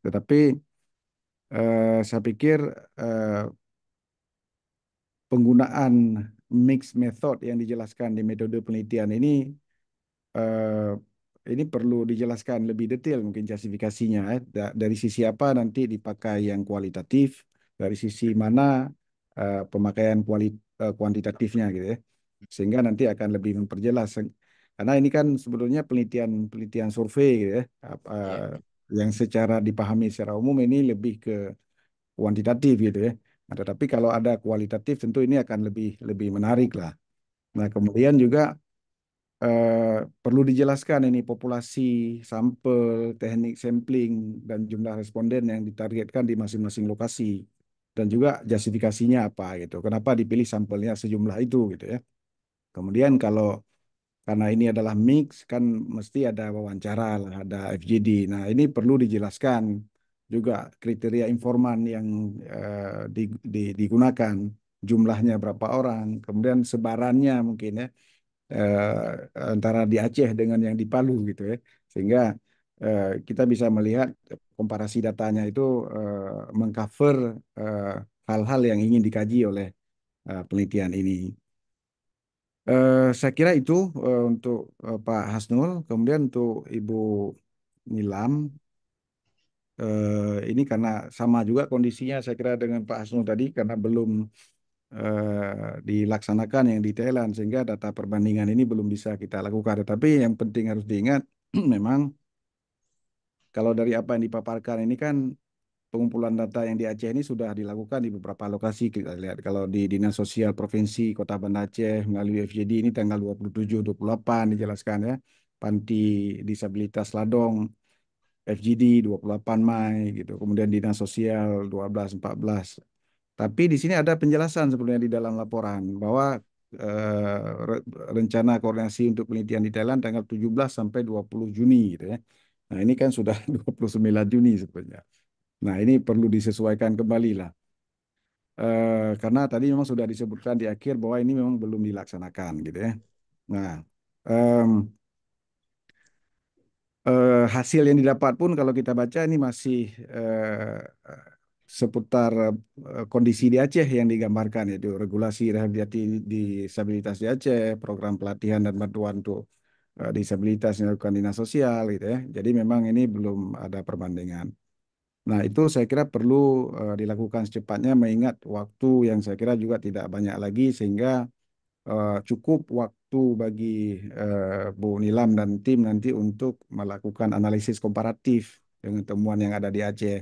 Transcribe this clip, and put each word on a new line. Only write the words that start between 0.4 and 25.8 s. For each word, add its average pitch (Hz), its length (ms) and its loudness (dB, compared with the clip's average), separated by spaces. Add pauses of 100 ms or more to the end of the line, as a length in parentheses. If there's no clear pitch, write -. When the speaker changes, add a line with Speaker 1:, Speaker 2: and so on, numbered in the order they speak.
Speaker 1:
eh, 113 560 2
saya 113 200 -4
pikir, 147 300 2 (420)
eh, 107 440 -2 (1900)
penggunaan 123 640 4 (600)
mixed 127 500 2
method 120 340 -2 (120)
yang 120 140 -4
dijelaskan 117 540 -6
di 110 80 -2
metode 110 320 -2 (100)
penelitian 110 500 -2
ini, 127 120 2 (1080)
eh, 110 560 -2 (600)
ini 123 100 -2 (120)
perlu 120 220 2 (140)
dijelaskan 117 600 -2
lebih 113 220 -2
detail 131 340 -2
mungkin 107 240 -6
justifikasinya 104 680 -2 (120)
ya. 127 60 0 (160)
Da-, 101 280 -4
dari 110 220 2
sisi 113 220 -2
apa 110 200 2 (120)
nanti 117 220 -2 (120)
dipakai 104 580 -4
yang 101 180 -2
kualitatif, 101 760 0 (360)
dari 98 160 -2
sisi 107 300 -4 (160)
mana, 131 460 4 (520)
eh, 101 220 -2 (100)
pemakaian 110 540 2
kuali-, 107 300 0 (260)
eh, 107 160 -2
kuantitatifnya 104 680 -2 (100)
gitu 92 180 -4
ya. 117 40 -4 (600)
Sehingga 104 300 0
nanti 113 260 2
akan 107 240 -4
lebih 101 240 -2
memperjelas. 107 480 -2 (680)
Karena 110 240 0
ini 139 160 4
kan 151 100 4 (100)
sebetulnya 123 520 -2